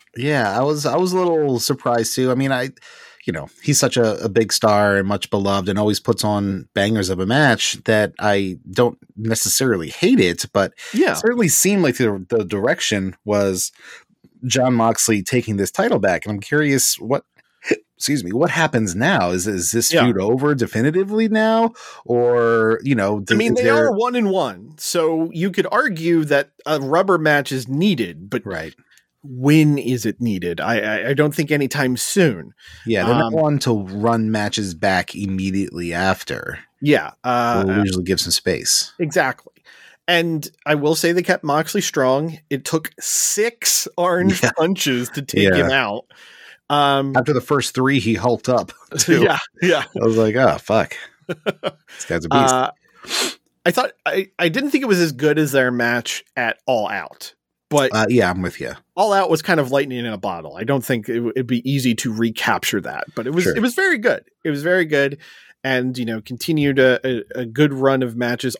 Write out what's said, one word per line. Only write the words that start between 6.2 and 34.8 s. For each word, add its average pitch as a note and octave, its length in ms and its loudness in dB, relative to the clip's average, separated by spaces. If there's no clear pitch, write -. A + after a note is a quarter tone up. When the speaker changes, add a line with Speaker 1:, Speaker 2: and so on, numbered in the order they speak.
Speaker 1:
on G2+ 500 -2
bangers G2+ 340 0
of F#2 100 -4
a F#2 60 -2
match B2+ 480 2
that G#2+ 340 2
I G2+ 400 0
don't A#2+ 280 0
necessarily A2 760 0
hate A#3 300 2
it, F2 340 2
but G2 200 2
Speaker 2:
Yeah. C#4+ 200 2
Speaker 1:
it - 40 -4
certainly A#3 300 0
seemed F#3+ 360 2
like B2+ 140 2
the, G2+ 320 0
the A2 160 2
direction G2+ 680 -2
was G2+ 460 0
Jon B2+ 300 2
Moxley A2+ 480 2
taking A2+ 340 -2
this G2 140 0
title A3 280 0
back. F#2 260 0
And G#2+ 80 -6
I'm G2+ 80 -8
curious C#3+ 580 0
what, A#2+ 240 -4
excuse C#3 280 -2
me, F2+ 80 -6
what D3+ 180 0
happens C3 420 0
now? A2 380 0
Is, F#2 160 -2
is F#2 240 -2
this A2+ 200 0
Speaker 2:
Yeah. D#3 120 4
Speaker 1:
feud A2 160 2
over C3 340 2
definitively E3+ 760 0
now? A3 420 2
Or, A#2 800 2
you C#3 100 0
know, G#2 260 2
Speaker 2:
I G2 40 -10
Speaker 1:
does, - 140 0
Speaker 2:
mean, A3+ 160 2
Speaker 1:
is - 60 0
Speaker 2:
they - 40 0
Speaker 1:
there A#3 240 4
Speaker 2:
are G#3 100 0
one B3 200 -2
and G#3 120 2
one, C#3 480 -4
so E3 560 -2
you F3 160 -2
could F#3 220 -2
argue E3+ 540 0
that C#3+ 260 0
a D3+ 120 0
rubber E3+ 380 2
match D3 360 2
is B2+ 160 -4
needed, A#2 600 -2
but A#2+ 160 -6
Speaker 1:
Right. D#2+ 300 -10
Speaker 2:
when C#3+ 520 4
is A#2 280 -2
it G#2 140 -4
needed? F2 400 -2
I, G#2+ 200 0
I, G#2+ 300 -4
I C#3 40 0
don't D3+ 200 2
think C#3+ 160 -4
anytime C3+ 460 0
soon. A#2+ 580 0
Speaker 1:
Yeah, G#2 200 2
they're A#2 100 4
not D3+ 180 0
Speaker 2:
Um, D#3+ 60 0
Speaker 1:
one D3 200 2
to B2+ 120 0
run A2 600 0
matches G#2 420 -2
back F#2 420 0